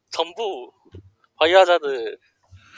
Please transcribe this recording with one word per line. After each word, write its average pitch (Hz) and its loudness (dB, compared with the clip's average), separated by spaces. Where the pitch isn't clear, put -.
전부 170 -8
바이오하자드 160 2